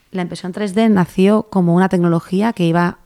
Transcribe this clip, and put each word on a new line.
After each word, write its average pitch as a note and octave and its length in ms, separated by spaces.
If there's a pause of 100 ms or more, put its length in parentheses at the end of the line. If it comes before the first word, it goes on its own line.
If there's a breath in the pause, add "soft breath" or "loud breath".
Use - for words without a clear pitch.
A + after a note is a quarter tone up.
(120)
La F#3 100
impresión F3 300
tres G3 240
D A3+ 140
nació G3 600
como F3 240
una F3+ 160
tecnología F3+ 640
que F3 120
iba F3 400